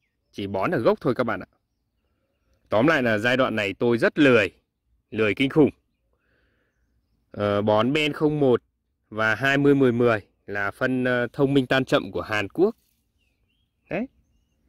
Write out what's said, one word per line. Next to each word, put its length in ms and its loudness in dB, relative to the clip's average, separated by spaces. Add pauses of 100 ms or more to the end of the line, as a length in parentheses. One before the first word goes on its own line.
(320)
Chỉ 160 -10
bón 240 -4
ở 80 -2
gốc 220 0
thôi 140 0
các 80 -2
bạn 160 -4
ạ. 80 -16 (1200)
Tóm 180 2
lại 160 2
là 140 0
giai 200 0
đoạn 180 0
này 180 -2
tôi 240 0
rất 220 -2
lười. 320 4 (600)
Lười 240 -2
kinh 140 -2
khủng. 200 4 (1600)
Ờ, 300 -2
bón 320 2
Ben 200 -2
không 260 -2
một 220 2 (480)
và 260 -2
hai 220 0
mươi 180 4
mười 160 4
mười 300 2 (240)
là 260 -6
phân, 320 -4
ờ, 300 -2
thông 200 -2
minh 140 2
tan 180 0
chậm 260 -2
của 100 -8
Hàn 260 -6
Quốc. 280 -2 (1120)
Đấy. 180 -8 (600)